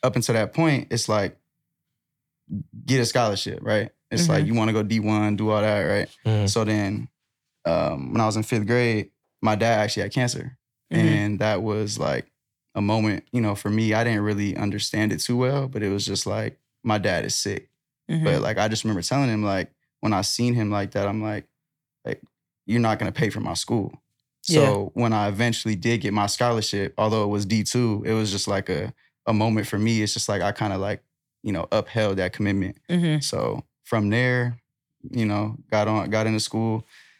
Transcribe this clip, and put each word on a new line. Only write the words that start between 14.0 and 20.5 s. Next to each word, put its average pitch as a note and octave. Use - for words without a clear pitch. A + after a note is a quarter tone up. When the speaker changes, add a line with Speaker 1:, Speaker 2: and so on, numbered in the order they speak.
Speaker 1:
didn't A2+
really G2+
understand G#2
it F#2+
too B2
well, C3+
but A#2+
it G#2
was G2
just G2
like, A2
my G#2+
dad F#2
is -
sick. -
Speaker 2:
Mm-hmm. D#3+
Speaker 1:
But, -
like, G#2
I G#2
just A2
remember G#2+
telling C3+
him, G#2+
like, G2
when G#2+
I F#2+
seen A#2+